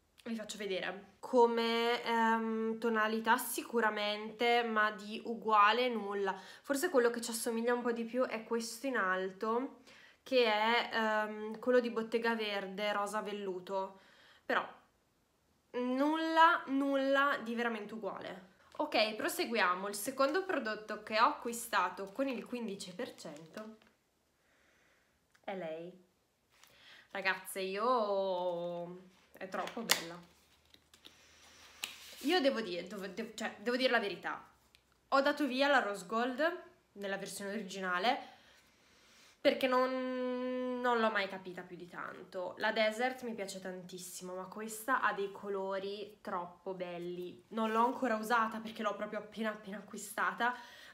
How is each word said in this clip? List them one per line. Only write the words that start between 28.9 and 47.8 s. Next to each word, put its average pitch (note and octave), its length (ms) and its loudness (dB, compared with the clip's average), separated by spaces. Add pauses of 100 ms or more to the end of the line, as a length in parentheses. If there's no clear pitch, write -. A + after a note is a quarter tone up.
è F#3+ 80 -10
troppo F#3+ 320 -6
bella. F3 400 2 (2000)
Io E4+ 160 4
devo B3 200 4
dire, F3+ 260 -6
devo, F#3+ 200 -8
de-, A3 280 -8
cioè, - 240 -6
devo A#3+ 180 0
dire B3+ 140 4
la A#3 80 6
verità. E3+ 480 -4 (600)
Ho C#4 140 6
dato C#4+ 240 4
via B3+ 200 2
la C#4+ 120 6
Rose G3+ 260 0
Gold B3+ 580 0 (300)
nella G3 240 -4
versione G3 360 -8
originale F#3+ 840 -2 (1000)
perché C4+ 260 4
non, B3+ 1160 0
non A#3+ 180 2
l'ho A3 100 4
mai G3+ 160 0
capita F3+ 360 -10
più F3 120 -16
di F3 140 -14
tanto. - 680 -10
La G#3+ 120 0
Desert A3 520 0
mi A#3 100 -6
piace G3 280 -8
tantissimo, F3+ 720 -10
ma F#3 100 -8
questa G#3+ 560 -2
ha G#3 140 2
dei G3+ 180 -4
colori G3 880 -6
troppo F3+ 540 -6
belli. F3 720 -8
Non A3 240 -2
l'ho A3+ 140 4